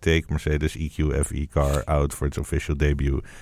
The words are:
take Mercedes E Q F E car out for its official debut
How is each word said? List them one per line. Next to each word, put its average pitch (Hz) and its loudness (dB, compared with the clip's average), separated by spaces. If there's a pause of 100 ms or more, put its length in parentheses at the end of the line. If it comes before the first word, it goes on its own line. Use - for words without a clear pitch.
take 82 4
Mercedes 76 0
E 78 -4
Q 73 0
F - -6
E 71 -4
car 71 0
out 73 2
for 73 -4
its 69 -2
official 73 -2
debut 71 2 (180)